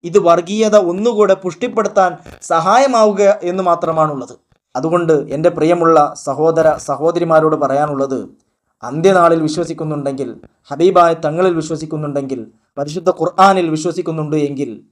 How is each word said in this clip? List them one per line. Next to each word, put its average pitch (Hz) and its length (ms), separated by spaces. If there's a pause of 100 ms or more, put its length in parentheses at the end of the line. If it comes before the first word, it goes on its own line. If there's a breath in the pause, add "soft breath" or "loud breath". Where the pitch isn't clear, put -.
ഇത് 170 160
വർഗീയത 185 560 (120)
ഒന്നുകൂടെ 202 480
പുഷ്ടിപ്പെടുത്താൻ 190 760 (320)
സഹായമാവുക 208 760 (220)
എന്ന് 180 200
മാത്രമാണുള്ളത്. 156 720 (400)
അതുകൊണ്ട് 165 380 (180)
എൻ്റെ 156 180
പ്രിയമുള്ള 165 480 (200)
സഹോദര 160 500 (120)
സഹോദരിമാരോട് 156 760
പറയാനുള്ളത്, 139 640 (640)
അന്ത്യനാളിൽ 165 580
വിശ്വസിക്കുന്നുണ്ടെങ്കിൽ, 151 880 (360)
ഹബീബായ 170 480
തങ്ങളിൽ 165 400
വിശ്വസിക്കുന്നുണ്ടെങ്കിൽ, 151 880 (360)
പരിശുദ്ധ 156 340
ഖുർആനിൽ 185 580
വിശ്വസിക്കുന്നുണ്ട് 156 680
എങ്കിൽ 139 340 (200)